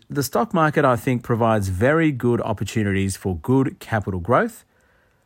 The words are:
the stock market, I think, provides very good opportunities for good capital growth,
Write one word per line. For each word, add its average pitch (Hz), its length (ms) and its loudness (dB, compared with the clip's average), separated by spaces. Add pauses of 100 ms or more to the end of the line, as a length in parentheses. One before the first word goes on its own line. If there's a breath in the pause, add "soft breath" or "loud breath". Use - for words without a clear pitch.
the 139 140 -2
stock 220 280 -2
market, 156 320 2
I 131 120 4
think, 120 260 -2
provides 110 480 0
very 147 420 2
good 120 300 0
opportunities 101 760 -2
for 92 220 -4
good 131 420 0
capital 101 400 -4
growth, 151 460 -2 (600)